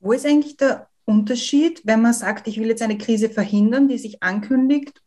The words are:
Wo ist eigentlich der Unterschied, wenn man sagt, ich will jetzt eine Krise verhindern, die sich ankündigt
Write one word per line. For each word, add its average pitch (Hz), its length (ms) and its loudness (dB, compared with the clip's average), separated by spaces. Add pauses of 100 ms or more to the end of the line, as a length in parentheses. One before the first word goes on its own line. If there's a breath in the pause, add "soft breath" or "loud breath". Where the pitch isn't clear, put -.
Wo 196 120 -2
ist 269 140 -2
eigentlich 294 300 2
der - 320 -2 (160)
Unterschied, 247 800 0
wenn 220 180 2
man 233 100 4
sagt, 208 360 -6
ich 214 100 -8
will 220 100 -2
jetzt 226 140 -2
eine 214 160 -4
Krise 220 320 0
verhindern, 214 580 2
die 240 100 -2
sich 214 240 -16
ankündigt 262 840 -2